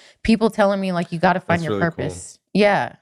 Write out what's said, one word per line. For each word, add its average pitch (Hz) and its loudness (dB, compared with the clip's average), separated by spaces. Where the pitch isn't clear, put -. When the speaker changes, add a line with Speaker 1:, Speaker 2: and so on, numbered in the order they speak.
Speaker 1:
people 220 2
telling 202 0
me, 190 -4
like, 175 -4
"You 170 -6
gotta 180 2
find 170 -2
Speaker 2:
That's 165 -6
Speaker 1:
your 107 -2
Speaker 2:
really - -4
cool. - -
Speaker 1:
purpose." 90 -12
Yeah. 190 2